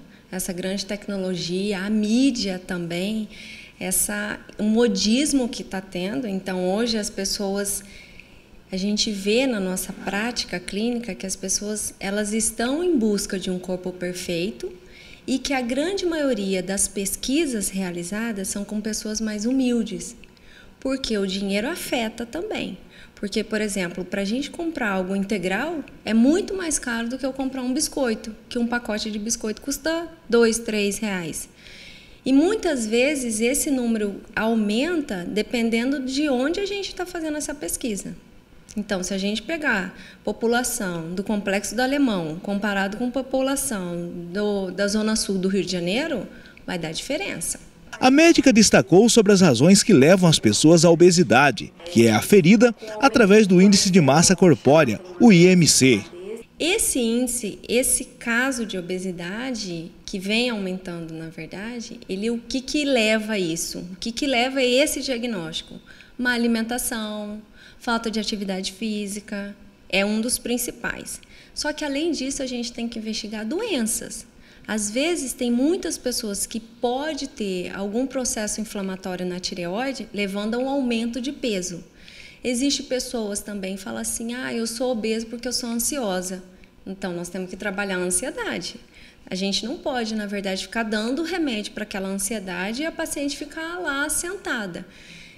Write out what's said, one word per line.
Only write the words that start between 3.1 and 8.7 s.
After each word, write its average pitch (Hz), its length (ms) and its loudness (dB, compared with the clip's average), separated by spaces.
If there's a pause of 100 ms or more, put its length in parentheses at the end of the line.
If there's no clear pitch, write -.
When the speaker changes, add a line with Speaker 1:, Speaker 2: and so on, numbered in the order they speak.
Speaker 1:
essa, 208 640 -4 (180)
o 226 60 -2
modismo 226 840 2
que - 120 -10
tá 190 200 -8
tendo. 202 440 -6
Então, 185 440 -2
hoje 220 280 0
as 208 120 -4
pessoas, 196 720 -4 (880)